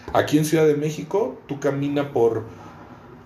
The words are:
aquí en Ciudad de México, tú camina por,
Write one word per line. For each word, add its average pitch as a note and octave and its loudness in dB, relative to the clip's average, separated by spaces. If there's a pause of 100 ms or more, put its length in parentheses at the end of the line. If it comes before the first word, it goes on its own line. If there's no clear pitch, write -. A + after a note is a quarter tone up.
(140)
aquí - 2
en D#3 4
Ciudad D#3 4
de D3 4
México, F3 -4
tú C#3+ -8
camina C#3+ -2
por, A2+ 2 (800)